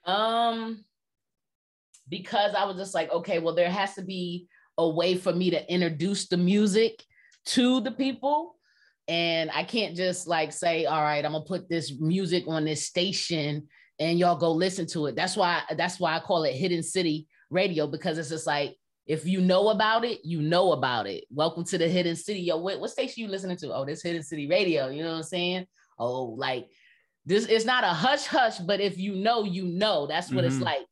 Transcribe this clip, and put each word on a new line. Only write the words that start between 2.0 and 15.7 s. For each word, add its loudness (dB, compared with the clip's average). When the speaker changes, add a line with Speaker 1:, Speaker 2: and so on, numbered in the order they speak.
Speaker 1:
because -2
I 2
was -4
just -8
like, 0
"Okay, 0
well, -2
there 4
has -2
to -10
be -6
a 4
way 2
for 0
me 2
to -2
introduce 0
the 2
music 4
to 4
the -4
people. -2
And 2
I -2
can't -2
just, -2
like, 0
say, 0
'All 2
right, 2
I'm 0
gonna -4
put -6
this -2
music 0
on 0
this -2
station -2
and 0
y'all 4
go 2
listen 0
to -2
it.'" -4
That's -2
why, 2